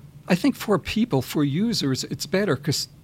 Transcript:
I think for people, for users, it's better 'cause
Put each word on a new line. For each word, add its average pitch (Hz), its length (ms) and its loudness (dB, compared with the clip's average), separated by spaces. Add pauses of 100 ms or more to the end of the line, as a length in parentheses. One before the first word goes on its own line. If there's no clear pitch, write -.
(260)
I - 80 2
think 254 220 2
for 202 220 2
people, 214 420 0
for 147 240 0
users, 143 600 0
it's - 200 -8
better 190 320 0
'cause - 320 -2 (160)